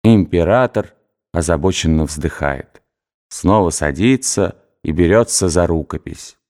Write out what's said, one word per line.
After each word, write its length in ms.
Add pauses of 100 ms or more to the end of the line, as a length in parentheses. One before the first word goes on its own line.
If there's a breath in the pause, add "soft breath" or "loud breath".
Император 880 (380)
озабоченно 720
вздыхает. 760 (480)
Снова 400
садится 880 (240)
и 100
берется 560
за 180
рукопись. 720 (140)